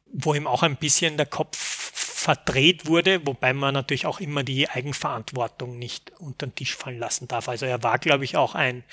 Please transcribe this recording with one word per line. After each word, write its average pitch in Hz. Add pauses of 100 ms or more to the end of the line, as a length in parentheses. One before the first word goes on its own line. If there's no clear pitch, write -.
(120)
wo 151
ihm 147
auch 127
ein 156
bisschen 156
der 147
Kopf - (260)
verdreht 143
wurde, 170
wobei 131
man 139
natürlich 135
auch -
immer 147
die 131
Eigenverantwortung 127
nicht -
unter 139
den -
Tisch -
fallen 123
lassen 117
darf. 117
Also 123
er 123
war, 120
glaub 143
ich, 131
auch 143
ein, 127